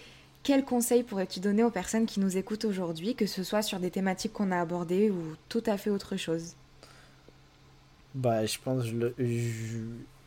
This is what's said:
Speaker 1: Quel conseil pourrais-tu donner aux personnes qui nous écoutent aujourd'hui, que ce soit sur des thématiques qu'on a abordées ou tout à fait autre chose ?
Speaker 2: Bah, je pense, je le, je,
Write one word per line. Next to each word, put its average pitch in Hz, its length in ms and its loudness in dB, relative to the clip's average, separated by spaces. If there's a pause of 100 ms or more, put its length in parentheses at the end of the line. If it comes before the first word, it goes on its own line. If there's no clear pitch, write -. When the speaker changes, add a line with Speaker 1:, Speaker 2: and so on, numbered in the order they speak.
(420)
Speaker 1:
Quel 277 220 4
conseil 247 400 4
pourrais-tu 190 340 -4
donner 202 240 4
aux 233 80 6
personnes 220 360 0
qui 214 120 -4
nous 190 180 2
écoutent 214 280 -4
aujourd'hui, 185 500 -2
que 214 120 2
ce 185 180 -4
soit 214 180 0
sur 208 160 -4
des 180 140 -2
thématiques 190 400 0
qu'on 202 180 0
a 180 100 2
abordées 175 500 2
ou 165 260 -4 (120)
tout 226 160 -2
à 208 120 2
fait 202 140 -2
autre 196 260 -2
chose ? 165 380 -4 (1600)
Speaker 2:
Bah, 117 300 2
je - 120 -2
pense, 131 260 -2
je 113 120 -4
le, 120 220 0
je, 117 600 -2 (480)